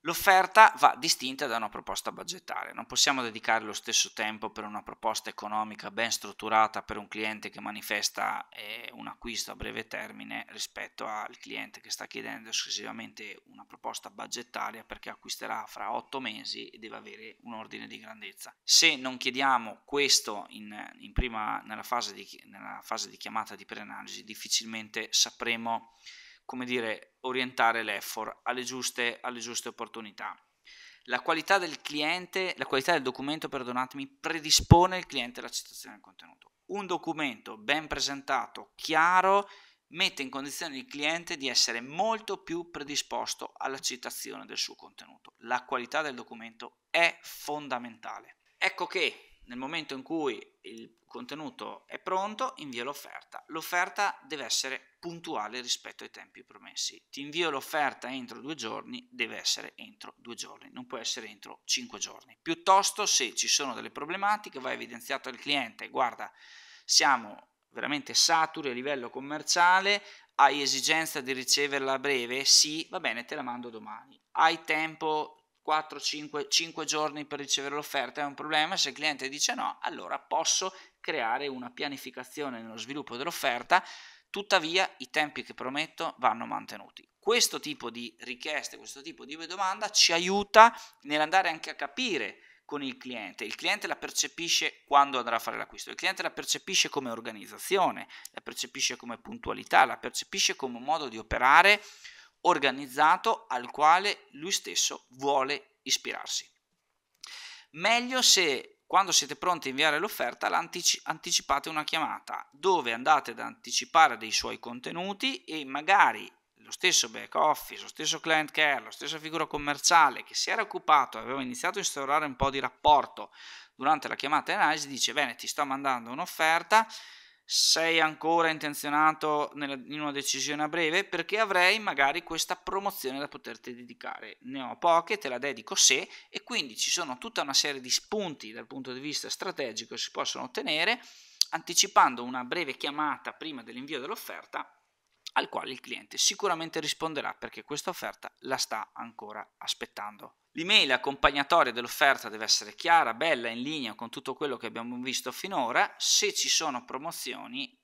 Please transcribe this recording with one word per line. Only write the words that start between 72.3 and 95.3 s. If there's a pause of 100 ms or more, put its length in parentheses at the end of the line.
"Sì",
"Va
bene,
te
la
mando
domani." (120)
"Hai
tempo (180)
quattro,
cinque,
cinque
giorni
per
ricevere
l'offerta?"
È
un
problema.
Se
il
cliente
dice
no,
allora
posso (240)
creare
una
pianificazione
nello
sviluppo
dell'offerta, (460)
tuttavia
i
tempi
che
prometto
vanno
mantenuti. (120)
Questo
tipo
di
richieste,
questo
tipo
di (100)
domanda
ci
aiuta (280)
nell'andare
anche
a
capire (260)
con
il
cliente.
Il
cliente
la
percepisce
quando
andrà